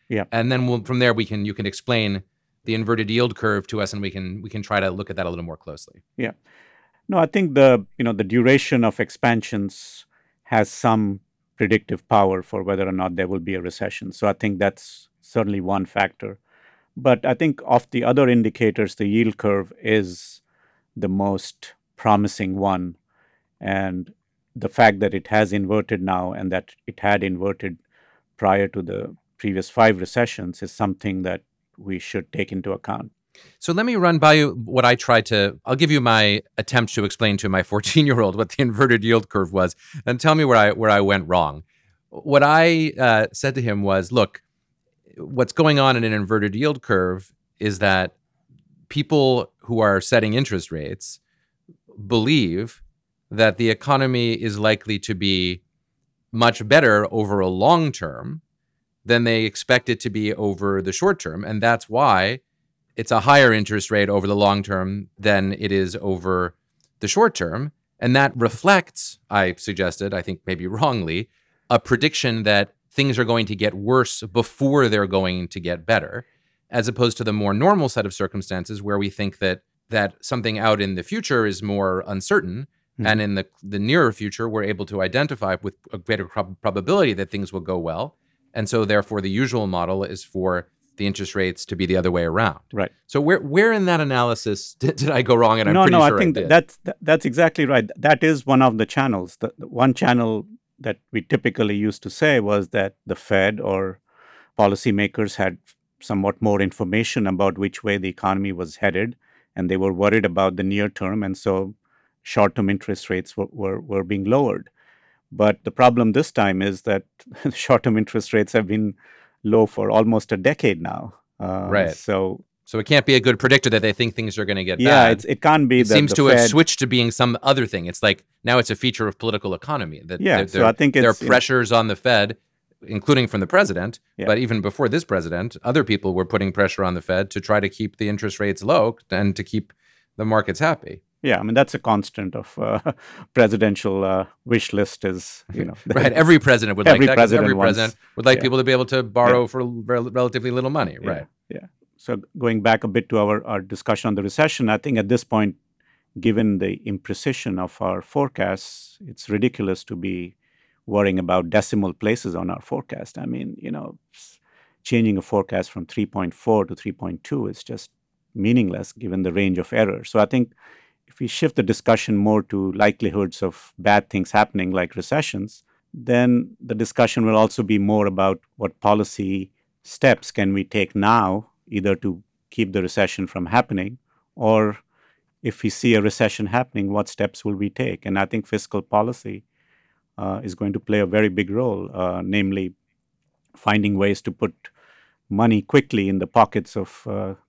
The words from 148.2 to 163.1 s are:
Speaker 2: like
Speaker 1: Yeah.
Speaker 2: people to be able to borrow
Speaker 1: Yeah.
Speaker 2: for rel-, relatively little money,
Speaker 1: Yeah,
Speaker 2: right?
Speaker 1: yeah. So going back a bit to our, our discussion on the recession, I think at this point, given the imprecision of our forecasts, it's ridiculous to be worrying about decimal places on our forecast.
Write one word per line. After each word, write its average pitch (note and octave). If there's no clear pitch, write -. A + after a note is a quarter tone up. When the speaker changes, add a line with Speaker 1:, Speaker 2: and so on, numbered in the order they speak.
Speaker 2:
like C3
Speaker 1:
Yeah. -
Speaker 2:
people B2+
to B2+
be C3
able B2+
to C3
borrow A#2+
Speaker 1:
Yeah. A#2+
Speaker 2:
for B2+
rel-, A#2+
relatively B2
little B2+
money, C3+
Speaker 1:
Yeah, -
Speaker 2:
right? D2+
Speaker 1:
yeah. -
So G#2
going A#2
back A2+
a A#2
bit A2
to A2+
our, G#2
our G#2
discussion G2+
on G#2
the G2+
recession, B2+
I G#2+
think B2+
at G2+
this A#2+
point, G#2+
given A2
the F#2+
imprecision G2
of F2+
our F#2
forecasts, -
it's -
ridiculous G#2
to -
be F2+
worrying G2
about F2+
decimal G2+
places G#2
on F2
our F#2
forecast. -